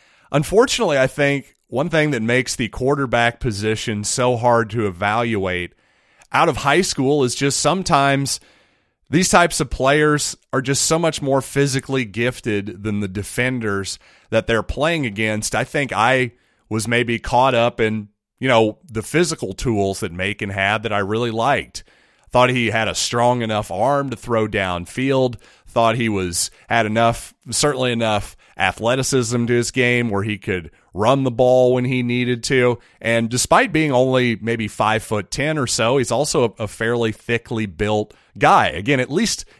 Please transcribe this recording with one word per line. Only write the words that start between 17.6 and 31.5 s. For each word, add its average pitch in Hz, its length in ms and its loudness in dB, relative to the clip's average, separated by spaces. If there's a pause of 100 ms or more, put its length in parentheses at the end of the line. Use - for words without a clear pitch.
in, 107 300 -2 (300)
you 127 80 -4
know, 113 360 4
the 110 200 -6
physical 151 500 -2
tools 101 460 -2
that 95 120 -6
Macon 98 380 -6
had 101 320 0
that 110 120 -4
I 104 60 0
really 110 320 -2
liked. 113 520 -2 (480)
Thought 127 200 4
he 120 180 0
had 113 180 0
a 117 60 -4
strong 120 480 0
enough 107 300 -4
arm 135 400 0
to 117 40 -8
throw 113 320 -2
downfield. 107 880 -2 (280)
Thought 113 300 2
he 117 140 0
was, 92 420 -2 (160)
had 117 180 2
enough, 113 480 0 (160)
certainly 127 420 0
enough 110 460 -2 (180)
athleticism 120 920 0
to 123 60 0
his 120 180 0
game 120 400 0
where 98 100 -2
he 104 160 -4
could 92 320 -6 (240)
run 123 300 2
the 131 80 -2
ball 127 420 4